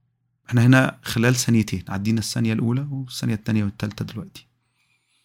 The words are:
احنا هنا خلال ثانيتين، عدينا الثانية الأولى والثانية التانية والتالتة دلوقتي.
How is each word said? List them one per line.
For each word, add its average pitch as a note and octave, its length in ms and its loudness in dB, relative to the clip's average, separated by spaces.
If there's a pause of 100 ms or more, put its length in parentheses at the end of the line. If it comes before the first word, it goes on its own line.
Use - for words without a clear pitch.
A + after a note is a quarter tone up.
(480)
احنا A#2+ 180 4
هنا C3 360 6
خلال B2 340 0
ثانيتين، A2 520 0
عدينا G#2 300 -2
الثانية A2+ 340 -2
الأولى A#2+ 380 -2
والثانية B2+ 440 -6
التانية G#2+ 300 -2
والتالتة G2+ 400 -6
دلوقتي. - 420 -14 (800)